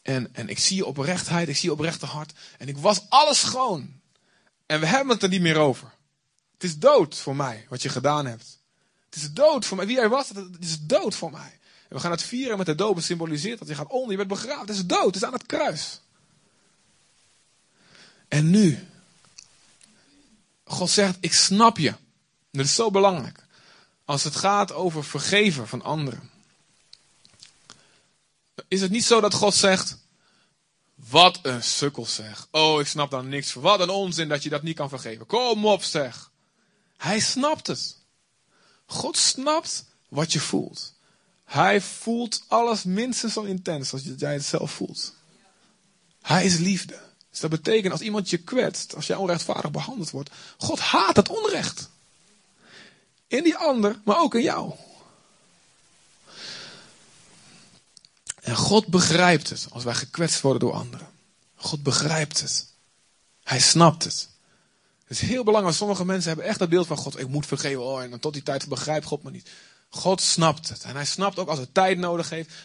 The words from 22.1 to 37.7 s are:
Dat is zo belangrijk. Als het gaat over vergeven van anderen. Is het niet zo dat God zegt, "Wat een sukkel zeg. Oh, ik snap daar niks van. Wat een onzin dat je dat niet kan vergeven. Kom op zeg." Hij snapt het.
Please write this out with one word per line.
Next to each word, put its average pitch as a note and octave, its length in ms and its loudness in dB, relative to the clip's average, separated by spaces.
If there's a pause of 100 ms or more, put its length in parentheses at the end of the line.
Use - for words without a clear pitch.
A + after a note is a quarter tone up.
Dat C#3 140 -2
is C#3 100 2
zo A3+ 160 0
belangrijk. F#3 520 2 (600)
Als C#3 180 -2
het D3+ 120 -4
gaat G3 360 2
over D#3 320 -4
vergeven D3 640 2
van B2 140 -8
anderen. C#3+ 480 -6 (2500)
Is F#3+ 140 0
het F#3+ 100 0
niet A3+ 140 2
zo A3+ 160 6
dat G#3 120 2
God G3+ 220 4
zegt, - 420 2 (1000)
"Wat E3+ 460 6
een B2 220 -2
sukkel C#3+ 420 -4
zeg. G#2+ 460 -10
Oh, D#3 280 4
ik D3 80 0
snap C#3+ 240 -2
daar B2+ 120 -6
niks C#3 280 -8
van. - 100 -12
Wat G3 180 4
een F3 100 2
onzin F3 400 -2
dat D3 140 -2
je D3+ 60 -8
dat D3 140 -4
niet D#3+ 120 -6
kan C#3 140 -6
vergeven. A2+ 360 -12
Kom A3+ 400 0
op G3+ 180 4
zeg." - 480 -6 (640)
Hij G3+ 220 -2
snapt D4 480 -2
het. - 300 -8 (880)